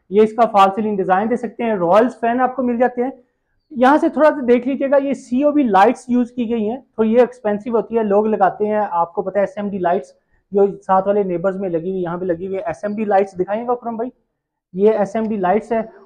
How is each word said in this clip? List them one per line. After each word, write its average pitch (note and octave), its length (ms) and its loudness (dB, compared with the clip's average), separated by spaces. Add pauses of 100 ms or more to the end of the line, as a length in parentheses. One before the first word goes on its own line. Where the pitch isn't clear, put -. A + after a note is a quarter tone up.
(100)
ये G#3 140 6
इसका A3 220 2
फॉल G3 240 4
सीलिंग G#3+ 260 -4
डिजाइन F#3 320 0
दे A#3+ 80 -2
सकते A#3 280 -8
हैं, A3 120 0
रॉयल्स G3 380 2
fan A#3+ 260 -2
आपको B3+ 220 -2
मिल A#3+ 160 -2
जाते B3 240 0
हैं। C4+ 100 -4 (600)
यहाँ C4+ 260 4
से D#4+ 100 2
थोड़ा D4+ 220 4
सा C#4+ 100 -4
देख B3 260 2
लीजिएगा, C#4 300 0
ये C4+ 180 0
सीओबी D4 480 0
lights A3 480 4
use A#3+ 220 0
की B3 140 -4
गई A3+ 180 -2
हैं, A#3+ 220 -8 (100)
तो A3 80 2
ये A3+ 180 4
expensive A3 540 -2
होती G#3+ 180 -4
है, A3+ 80 2
लोग G#3 240 2
लगाते G#3 400 0
हैं, G#3+ 140 -2
आपको F3+ 420 -4
पता F#3 180 -2
है G3 40 2
एसएमडी G3+ 340 -8
lights F3+ 360 -2 (400)
जो G3 120 4 (160)
साथ F#3+ 200 2
वाले G3+ 220 0
neighbors F#3 320 -4
में F#3+ 120 -6
लगी E3 220 -4
हुई, F#3+ 120 -4
यहाँ F3 160 -6
पे F#3 80 -6
लगी F3 200 -4
हुई F#3+ 100 -6
है F#3 120 -6
एसएमडी G#3 360 -6
lights। G3+ 300 0
दिखाएंगे G#3 380 -4
अकरम A#3 240 -6
भाई, B3 160 -8 (640)
ये G3+ 180 2
एसएमडी G#3+ 440 -2
lights G3+ 360 0
है A3 160 -2 (180)